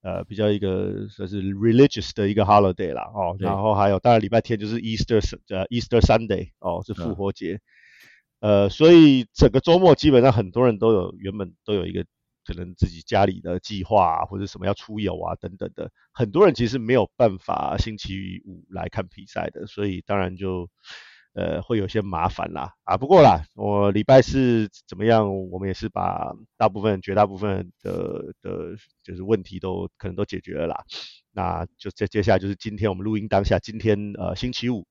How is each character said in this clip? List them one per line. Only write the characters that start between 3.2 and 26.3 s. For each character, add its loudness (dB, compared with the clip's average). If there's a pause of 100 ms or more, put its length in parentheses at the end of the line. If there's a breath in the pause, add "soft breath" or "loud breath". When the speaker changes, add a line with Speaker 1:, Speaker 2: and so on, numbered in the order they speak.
Speaker 2:
对。 -8
Speaker 1:
然 -2
后 0
还 2
有， 2
当 4
然 4
礼 -6
拜 2
天 -4
就 -8
是 -4
Easter， 0 (280)
呃， -4
Easter -2
Sunday， 2 (100)
哦， -6
是 -10
复 -8
活 -6
节。 -8
Speaker 2:
嗯。 -12 (800 soft breath)
Speaker 1:
呃， 4
所 6
以 10
整 4
个 0
周 2
末 6
基 2
本 8
上 6
很 -2
多 0
人 2
都 4
有， 0
原 -8
本 -10 (100)
都 -4
有 -2
一 -8
个 -6 (400)
可 -12
能 -12
自 0
己 -14
家 2
里 -2
的 -6
计 -8
划 2
啊， -4
或 -12
者 -6
什 -16
么 -6
要 -2
出 -12
游 -4
啊 -8
等 -14
等 -10
的， -12 (220)
很 -4
多 4
人 4
其 -2
实 -4
没 -2
有 2
办 2
法 -4
星 -6
期 -12
五 -20
来 -10
看 -8
比 -20
赛 -8
的， -14
所 -8
以 -6
当 -4
然 -4
就， -6 (640 loud breath)
呃， -6
会 -4
有 -4
些 -4
麻 -4
烦 -6
啦。 -12 (100)
啊， -2
不 -6
过 8
啦， 6 (120)
我 0
礼 0
拜 8
四 0 (180)
怎 -16
么 -2
样， 2
我 -10
们 -8
也 -4
是 -8
把 -6 (280)